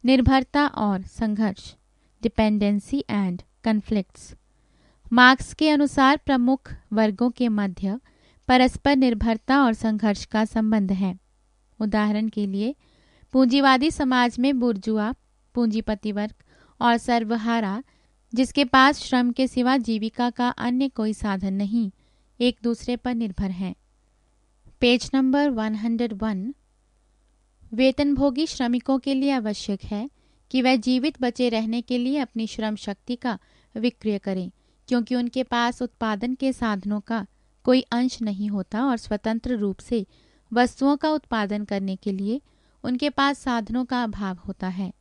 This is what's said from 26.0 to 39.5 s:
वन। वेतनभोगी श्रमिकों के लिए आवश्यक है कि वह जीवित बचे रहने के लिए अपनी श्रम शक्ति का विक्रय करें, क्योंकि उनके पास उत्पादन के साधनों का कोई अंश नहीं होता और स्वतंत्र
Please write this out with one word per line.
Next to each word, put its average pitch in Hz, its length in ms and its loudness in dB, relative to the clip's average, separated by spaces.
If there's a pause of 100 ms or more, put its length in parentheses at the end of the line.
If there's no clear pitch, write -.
वन। 208 420 -6 (1160)
वेतनभोगी 269 760 2
श्रमिकों 254 520 -2
के 269 160 -2
लिए 269 160 0
आवश्यक 214 540 -4
है 214 260 -8 (400)
कि 254 120 0
वह 254 140 4
जीवित 254 440 0
बचे 247 280 0
रहने 226 340 -2
के 247 160 -4
लिए 262 200 -2
अपनी 226 280 -4
श्रम 214 300 -6
शक्ति 208 400 -8
का 226 220 -4 (380)
विक्रय 214 420 -2
करें, 185 320 -6 (380)
क्योंकि 247 260 -2
उनके 247 280 -2
पास 240 400 -2
उत्पादन 226 520 -4
के 269 180 -2
साधनों 208 480 -4
का 220 260 -6 (380)
कोई 254 160 6
अंश 240 420 -2
नहीं 208 280 -4
होता 208 340 -4
और 262 120 0
स्वतंत्र 226 600 -4